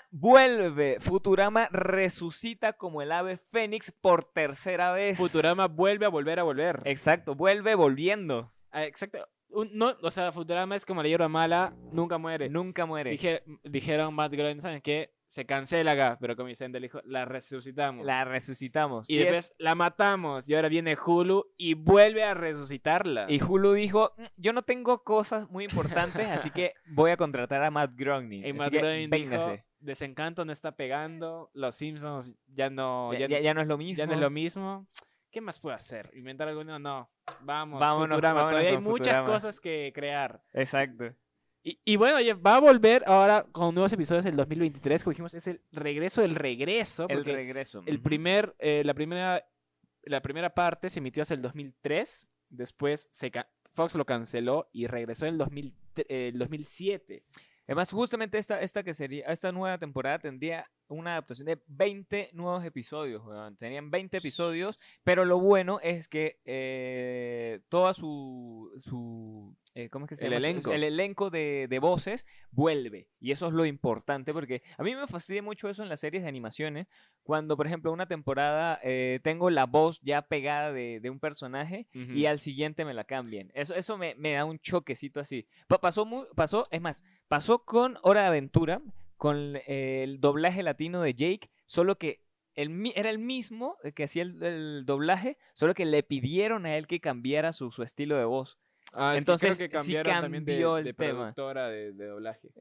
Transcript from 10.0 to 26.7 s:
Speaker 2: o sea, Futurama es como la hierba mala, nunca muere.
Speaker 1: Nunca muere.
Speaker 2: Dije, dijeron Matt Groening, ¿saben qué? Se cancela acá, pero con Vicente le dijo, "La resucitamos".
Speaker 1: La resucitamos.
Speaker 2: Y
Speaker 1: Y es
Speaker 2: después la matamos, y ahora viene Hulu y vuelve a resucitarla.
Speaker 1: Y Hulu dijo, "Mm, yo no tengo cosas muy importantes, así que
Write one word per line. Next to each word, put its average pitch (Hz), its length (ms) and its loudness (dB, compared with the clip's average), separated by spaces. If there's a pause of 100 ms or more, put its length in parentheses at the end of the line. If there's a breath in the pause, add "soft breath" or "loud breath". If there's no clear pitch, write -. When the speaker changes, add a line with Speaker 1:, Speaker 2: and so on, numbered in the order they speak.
Speaker 2:
o 165 100 0
sea, 180 200 -2
Futurama 175 440 -2
es 196 100 -6
como 180 160 -4
la 151 80 2
hierba 165 200 4
mala, 165 440 2 (180)
nunca 170 260 0
muere. 160 320 -4
Speaker 1:
Nunca 175 360 -4
muere. 151 260 -4
Speaker 2:
Dije, 165 320 -2 (200)
dijeron 151 500 -2
Matt 151 200 -2
Groening, 147 280 -2
¿saben 156 200 -8
qué? 147 340 -4 (100)
Se 131 200 -10
cancela 151 460 2
acá, 131 300 4
pero 120 160 -4
con 127 100 -8
Vicente 127 320 -10
le 127 60 -10
dijo, 127 180 -12
"La 127 220 -6
resucitamos". 131 800 -6
Speaker 1:
La 131 180 0
resucitamos. 131 880 -4
Speaker 2:
Y 151 60 2
Speaker 1:
Y 147 40 6
es 175 60 6
Speaker 2:
después 170 320 0
la 160 180 2
matamos, 170 760 2
y 151 60 4
ahora 156 140 4
viene 165 260 2 (100)
Hulu 180 400 4 (120)
y 170 160 0
vuelve 202 500 8
a 208 100 2
resucitarla. 156 960 0
Speaker 1:
Y 143 140 4
Hulu 190 300 6
dijo, 208 440 4
"Mm, 226 40 -16 (160)
yo 202 160 2
no 247 80 0
tengo 247 420 0
cosas 214 460 0
muy 185 160 -8
importantes, 175 600 -2
así 147 220 -2
que 180 300 -2